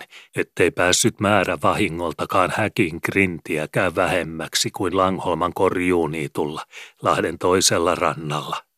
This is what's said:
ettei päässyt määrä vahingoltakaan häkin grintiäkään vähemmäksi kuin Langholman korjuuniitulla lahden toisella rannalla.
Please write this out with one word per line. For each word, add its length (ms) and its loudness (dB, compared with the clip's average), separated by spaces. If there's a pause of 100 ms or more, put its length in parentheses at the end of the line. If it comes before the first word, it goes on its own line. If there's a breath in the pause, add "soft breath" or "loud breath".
(360 loud breath)
ettei 340 0
päässyt 500 2
määrä 420 2
vahingoltakaan 960 0
häkin 480 -2
grintiäkään 920 -2
vähemmäksi 720 -2
kuin 260 -4
Langholman 580 0
korjuuniitulla 1080 0 (400 loud breath)
lahden 360 0
toisella 560 2
rannalla. 720 -4 (120)